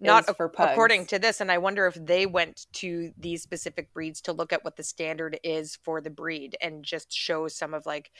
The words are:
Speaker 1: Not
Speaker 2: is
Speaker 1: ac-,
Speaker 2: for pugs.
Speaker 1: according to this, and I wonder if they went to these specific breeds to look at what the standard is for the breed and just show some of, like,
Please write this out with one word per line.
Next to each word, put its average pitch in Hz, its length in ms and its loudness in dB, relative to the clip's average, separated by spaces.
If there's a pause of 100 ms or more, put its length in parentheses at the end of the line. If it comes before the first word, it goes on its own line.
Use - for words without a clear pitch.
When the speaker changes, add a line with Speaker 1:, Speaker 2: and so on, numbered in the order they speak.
Speaker 1:
Not 208 240 8
Speaker 2:
is - 60 2
Speaker 1:
ac-, 190 60 -2
Speaker 2:
for 170 120 0
pugs. - 180 4
Speaker 1:
according 226 420 6
to 202 100 0
this, 214 220 2
and 190 120 0
I 175 60 4
wonder 196 280 2
if 175 80 0
they 175 320 2
went 175 480 -2
to 170 440 -6
these 170 240 -8
specific - 500 -10
breeds 160 300 -10
to 175 100 -4
look 160 200 -4
at 165 120 0
what 151 120 -10
the 151 60 -12
standard 156 640 -6
is 160 320 -4
for 160 240 -6
the 156 100 -10
breed 147 520 -8
and 156 220 -8
just - 280 -8
show 160 360 -2
some 156 260 -6
of, 151 120 -8
like, 151 340 -6